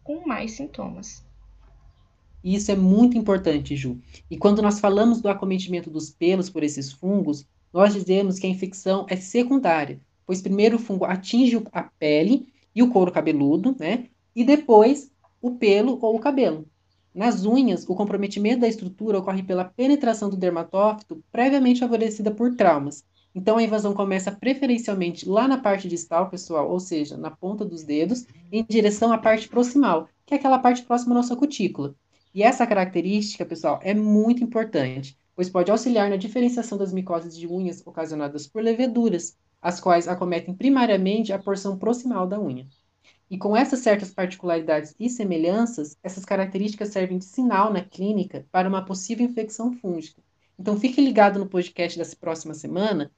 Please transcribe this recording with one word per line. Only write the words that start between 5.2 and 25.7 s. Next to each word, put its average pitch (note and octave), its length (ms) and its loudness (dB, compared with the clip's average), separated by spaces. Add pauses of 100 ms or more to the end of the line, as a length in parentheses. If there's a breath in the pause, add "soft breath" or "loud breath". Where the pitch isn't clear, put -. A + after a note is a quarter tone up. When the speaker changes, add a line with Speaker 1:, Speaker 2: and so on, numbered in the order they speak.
Speaker 2:
do G#3 80 0
acometimento F#3 600 -4
dos D#3 200 -8
pelos F3+ 400 0
por D#3 140 -4
esses C#3 280 -4
fungos, E3+ 560 -4 (240)
nós G3+ 220 6
dizemos F#3+ 460 0
que F#3+ 80 -4
a - 20 0
infecção F#3+ 600 -4
é F#3 60 -2
secundária, F#3 840 0 (260)
pois F#3+ 160 -4
primeiro G3+ 340 2
o A3+ 40 -2
fungo F#3+ 260 -4
atinge A#3 500 2
o, A3 160 -2
a E3+ 120 -6
pele D#3+ 640 2 (280 loud breath)
e G#3+ 60 2
o B3 80 6
couro F#3 220 4
cabeludo, D#3+ 680 2
né? G3+ 280 -4 (280)
E A#3 80 0
depois B3+ 680 6 (300)
o B3 100 -4
pelo G#3+ 500 2
ou A3+ 140 2
o A3+ 40 -2
cabelo. A3 480 0 (460)
Nas G3 320 0
unhas, A3+ 420 2
o F#3 60 -4
comprometimento G3+ 680 -2
da A#3 60 4
estrutura G#3+ 520 -4
ocorre F#3+ 240 -4
pela F#3 220 -2
penetração A#3+ 640 0
do G3 80 -4
dermatófito F#3 960 -2
previamente B3 500 2
favorecida A3 500 -2
por B3 240 -2
traumas. D3 480 2 (300)
Então, G3 240 2
a A#3 60 4
invasão G#3 300 0
começa G3 380 -2
preferencialmente A3+ 960 -2
lá G#3+ 200 2
na C4+ 100 2
parte G3 300 -2